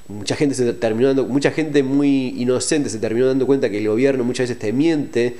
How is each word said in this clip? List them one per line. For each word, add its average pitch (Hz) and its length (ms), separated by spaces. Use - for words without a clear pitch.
mucha 104 300
gente 143 180
se 120 200
terminó 117 340
dando, 135 180
mucha 139 240
gente 147 320
muy 139 460
inocente 123 480
se 104 120
terminó 113 260
dando 131 220
cuenta 135 200
que 101 100
el 107 100
gobierno 127 340
muchas 123 220
veces 120 160
te 107 120
miente, 131 680